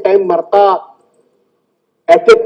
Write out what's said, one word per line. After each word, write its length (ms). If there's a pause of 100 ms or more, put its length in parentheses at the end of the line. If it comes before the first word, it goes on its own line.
time 180
मरतात, 540 (1300)
at 260
a 120